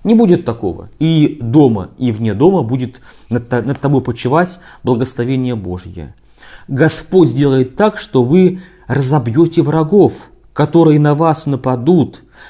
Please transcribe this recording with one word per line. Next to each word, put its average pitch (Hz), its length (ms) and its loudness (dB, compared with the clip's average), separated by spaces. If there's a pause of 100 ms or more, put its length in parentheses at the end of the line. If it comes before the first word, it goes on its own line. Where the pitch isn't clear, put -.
Не 220 140 2
будет 208 280 2
такого. - 440 -8 (100)
И 160 420 0
дома, 117 580 2
и 127 120 -2
вне 107 240 -4
дома 156 280 2
будет 123 380 -6 (280)
над 120 200 -4
та-, 120 140 -2
над 131 160 -6
тобой 143 220 0
почивать 131 580 -2 (240)
благословение 127 720 -4
Божье. 90 600 -12 (500)
"Господь 147 600 2
сделает 131 480 0
так, 208 200 0
что - 280 0
вы 180 360 2 (280)
разобьете 139 760 0
врагов, 156 680 0 (220)
которые 151 460 2
на 147 160 2
вас 156 320 -2
нападут. 131 800 -2 (260)